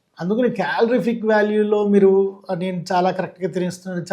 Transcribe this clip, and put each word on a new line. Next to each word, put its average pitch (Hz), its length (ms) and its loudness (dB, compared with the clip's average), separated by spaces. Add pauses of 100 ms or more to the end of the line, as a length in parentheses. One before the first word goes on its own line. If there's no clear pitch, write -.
(200)
అందుకని 220 300 0
క్యాలరీఫిక్ 226 760 -2
వాల్యూలో 208 640 2
మీరు, 196 520 4 (120)
ఆ, 185 40 -2
నేను 180 360 -6
చాలా 180 200 2
కరెక్ట్గా 175 380 -6
తినేస్తున్నాను, 180 640 -6